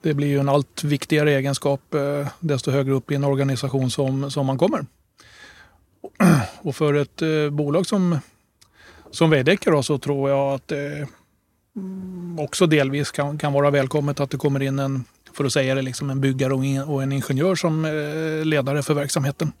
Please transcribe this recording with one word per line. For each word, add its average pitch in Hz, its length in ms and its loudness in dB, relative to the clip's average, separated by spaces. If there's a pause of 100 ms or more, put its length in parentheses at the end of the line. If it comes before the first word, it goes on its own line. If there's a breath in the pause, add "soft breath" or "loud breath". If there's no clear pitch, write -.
det 156 120 0
blir 143 140 0
ju 139 120 2
en 139 100 0
allt 139 340 0
viktigare 147 480 2
egenskap, 139 600 -2
eh, 143 340 -2 (120)
desto 143 320 -2
högre 135 220 2
upp 135 180 -2
i 143 40 0
en 139 80 0
organisation 135 680 0
som, 135 400 -2
som 139 140 -2
man 135 120 0
kommer. 185 280 2 (1300 loud breath)
<clears throat> 156 420 4
Och 139 140 -6
för 147 180 2
ett, 143 280 -2
eh, 156 280 0
bolag 147 360 0
som, 180 340 2 (920 loud breath)
som 160 180 4
Veidekke 156 420 4
då, 143 120 4
så 147 140 0
tror 139 320 -2
jag 139 240 2
att, 135 180 -8
eh, 147 360 -6 (680 loud breath)
mm, 185 640 -10
också 151 280 0
delvis 143 440 0
kan, 147 260 -4
kan 147 160 -2
vara 143 180 4
välkommet 143 480 0
att 139 100 -2
det 143 80 -6
kommer 139 240 0
in 135 180 -2
en, 135 240 -2 (300)
för 143 120 -2
att 123 80 0
säga 131 220 2
det, 135 60 -2
liksom 131 280 -6
en 135 120 -2
byggare 135 320 0
och 131 120 0
in-, 135 160 0
och 139 220 -2
en 135 80 -2
ingenjör 139 440 0
som, 160 300 0
eh, 156 600 -4
ledare 143 380 2
för 156 100 0
verksamheten. 143 680 -2